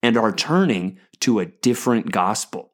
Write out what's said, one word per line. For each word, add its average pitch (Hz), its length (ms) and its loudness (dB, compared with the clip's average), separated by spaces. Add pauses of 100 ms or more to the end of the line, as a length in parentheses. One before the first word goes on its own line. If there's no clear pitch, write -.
and 117 160 2
are 110 160 2
turning 127 640 0 (220)
to 113 200 2
a 90 60 -2
different 117 680 0
gospel. 95 640 -4